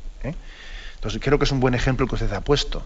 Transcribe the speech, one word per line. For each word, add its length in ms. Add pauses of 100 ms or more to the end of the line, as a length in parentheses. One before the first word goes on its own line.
(240)
¿eh? 100 (600)
Entonces, 260
creo 160
que 60
es 80
un 80
buen 140
ejemplo 340
que 80
usted 160
ha 80
puesto, 460